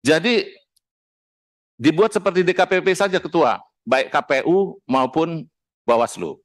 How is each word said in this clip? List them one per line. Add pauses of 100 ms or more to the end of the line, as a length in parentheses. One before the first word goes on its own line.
Jadi, (1300)
dibuat
seperti
D
K
P
P
saja,
Ketua. (240)
Baik
K
P (160)
U
maupun (340)
Bawaslu.